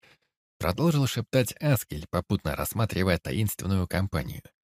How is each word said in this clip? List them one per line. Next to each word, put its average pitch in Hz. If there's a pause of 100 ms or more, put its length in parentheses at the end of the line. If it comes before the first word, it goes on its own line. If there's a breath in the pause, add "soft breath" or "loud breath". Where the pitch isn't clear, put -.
(580 soft breath)
Продолжил 143
шептать 123
Аскель, 127
попутно 85
рассматривая 92
таинственную 95
компанию. - (220)